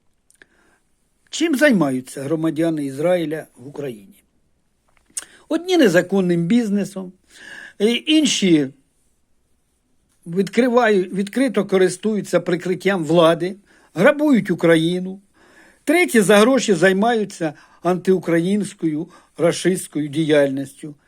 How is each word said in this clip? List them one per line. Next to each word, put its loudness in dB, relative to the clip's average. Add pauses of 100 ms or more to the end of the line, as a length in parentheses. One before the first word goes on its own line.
(1300)
Чим -2
займаються 0
громадяни -2
Ізраїля -4 (100)
в -20
Україні? -14 (1300)
Одні -2
незаконним 2
бізнесом, -2 (680)
е, 2
інші 2 (1600)
відкривають, 0
відкрито -2
користуються 0
прикриттям -4
влади, 2 (380)
грабують 2
Україну, 0 (600)
треті 2
за 4
гроші 4
займаються 0 (280)
антиукраїнською, -2 (300)
рашистською -2
діяльністю. -2 (120)